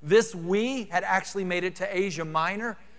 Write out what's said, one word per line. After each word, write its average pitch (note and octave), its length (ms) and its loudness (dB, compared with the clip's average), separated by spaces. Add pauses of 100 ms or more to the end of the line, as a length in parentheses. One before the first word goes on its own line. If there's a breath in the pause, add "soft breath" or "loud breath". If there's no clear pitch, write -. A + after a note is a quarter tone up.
This G3 340 6
we G#3 500 0
had F3+ 180 -2
actually F#3+ 400 0
made F3+ 200 0
it F3+ 140 -2
to F#3+ 200 -4
Asia F3 280 0
Minor, F#3 520 -2 (220 soft breath)